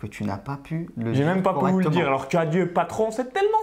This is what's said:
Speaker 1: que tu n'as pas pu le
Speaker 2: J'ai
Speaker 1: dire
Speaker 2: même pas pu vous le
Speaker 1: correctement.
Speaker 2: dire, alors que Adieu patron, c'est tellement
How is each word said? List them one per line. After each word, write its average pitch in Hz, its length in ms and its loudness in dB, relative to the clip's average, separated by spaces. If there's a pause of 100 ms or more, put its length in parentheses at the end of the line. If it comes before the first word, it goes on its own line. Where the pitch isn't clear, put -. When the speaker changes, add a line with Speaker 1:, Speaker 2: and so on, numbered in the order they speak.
Speaker 1:
que 107 60 -10
tu - 160 -8
n'as 101 160 -4
pas 139 180 -8
pu 160 400 -8
le 117 160 -2
Speaker 2:
J'ai 131 100 2
Speaker 1:
dire 156 80 4
Speaker 2:
même 190 120 0
pas 190 100 2
pu - 60 -2
vous 185 60 2
le 185 80 4
Speaker 1:
correctement. 175 240 2
Speaker 2:
dire, 156 100 2
alors 135 200 0
que - 100 -2
Adieu 170 360 2
patron, 220 380 0
c'est 247 200 -4
tellement 392 180 2 (140)